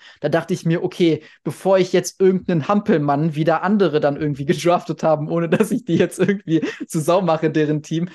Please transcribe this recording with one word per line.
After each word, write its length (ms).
Da 100
dachte 260
ich 120
mir, 160
okay, 400
bevor 340
ich 140
jetzt 280
irgendeinen 460
Hampelmann, 720
wie 80
da 140
andere 420
dann 160
irgendwie 300
<laughs> 0
gedraftet 580
haben, 240
ohne 200
dass 220
ich 140
die 100
jetzt 240
irgendwie 480
zur 120
Sau 220
mache, 260
deren 360
Team, 300